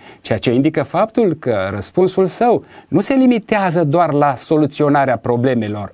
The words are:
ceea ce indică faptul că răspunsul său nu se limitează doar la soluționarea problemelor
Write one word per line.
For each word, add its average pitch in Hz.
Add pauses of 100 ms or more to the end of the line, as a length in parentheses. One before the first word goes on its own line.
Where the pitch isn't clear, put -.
(220)
ceea 113
ce 120
indică 143
faptul 196
că 127 (180)
răspunsul 180
său 220 (220)
nu 160
se 202
limitează 208
doar 156
la 143
soluționarea 143
problemelor 117